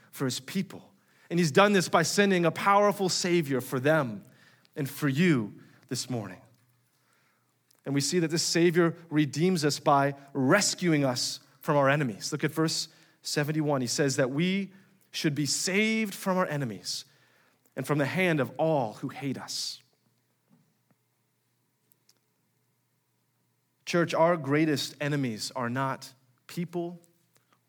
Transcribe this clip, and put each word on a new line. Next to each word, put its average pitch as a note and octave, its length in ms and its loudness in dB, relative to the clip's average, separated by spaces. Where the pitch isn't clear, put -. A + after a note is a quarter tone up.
for - 160 -4
his A#2+ 140 -4
people. - 500 -8
And E3+ 80 0
he's E3 140 2
done G3+ 200 6
this F#3 160 4
by E3+ 140 4
sending F#3+ 420 2
a D#3+ 60 4
powerful G3+ 580 2
Savior D3 540 0
for C3 180 -4
them B2+ 460 0
and C#3+ 140 -6
for - 180 -4
you C3+ 460 2
this - 220 -8
morning. G2+ 260 -8
And C#3 120 -4
we C#3+ 40 2
see F3 200 0
that D#3+ 100 0
this F3 140 -2
Savior E3+ 500 2
redeems D3+ 540 0
us C#3+ 160 0
by C#3 340 2
rescuing D#3 720 2
us - 360 -4
from D3+ 180 -2
our C#3 120 4
enemies. C3+ 420 -2
Look D3+ 140 -4
at C#3+ 80 -2
verse D#3+ 340 -2
seventy-one. D3+ 580 -2
He B2 80 -2
says C#3 280 0
that C3 140 0
we F#3 400 -2
should D#3 240 -2
be C#3+ 120 -2
saved G#3+ 680 0
from F#3 240 -2
our F#3 80 2
enemies B2 580 -6
and B2+ 100 -6
from D3+ 140 -2
the C#3 80 0
hand D#3+ 320 0
of A#2+ 180 -2
all C#3 440 0
who C#3 80 -6
hate C3 280 -8
us. - 440 -10
Church, E3+ 300 0
our E3 220 4
greatest D3 640 0
enemies C#3 560 -4
are B2 120 -4
not C3+ 440 -4
people E3+ 540 -8